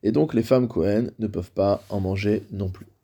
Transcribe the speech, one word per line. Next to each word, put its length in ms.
et 100
donc 220
les 80
femmes 260
Kohen 500
ne 80
peuvent 260
pas 360
en 120
manger 420
non 160
plus. 180